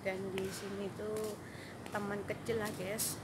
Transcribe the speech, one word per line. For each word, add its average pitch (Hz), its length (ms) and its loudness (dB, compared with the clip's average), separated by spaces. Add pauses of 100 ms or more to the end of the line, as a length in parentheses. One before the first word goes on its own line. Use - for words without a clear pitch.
Dan 190 160 2 (160)
di 190 160 2
sini 196 480 -2
tuh 214 400 0 (480)
teman 202 400 2
kecil 220 320 2
lah, 214 160 4
guys. 196 480 2